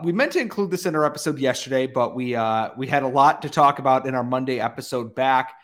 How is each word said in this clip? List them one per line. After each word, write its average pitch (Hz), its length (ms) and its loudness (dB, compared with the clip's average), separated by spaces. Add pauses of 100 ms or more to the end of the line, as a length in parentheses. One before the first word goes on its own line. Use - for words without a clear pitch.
we 170 100 -2
meant 233 200 0
to 359 80 0
include 202 300 -4
this 180 140 -4
in 170 100 -2
our 151 100 2
episode 147 340 -2
yesterday, 131 480 0
but 127 280 -2
we, 123 200 -4
uh, 110 420 0
we 131 100 -8
had 139 160 0
a 135 60 0
lot 143 340 4
to 151 60 -6
talk 143 300 4
about 131 280 2
in 131 80 -2
our 123 100 0
Monday 127 360 -2
episode 117 540 -6
back. 131 500 2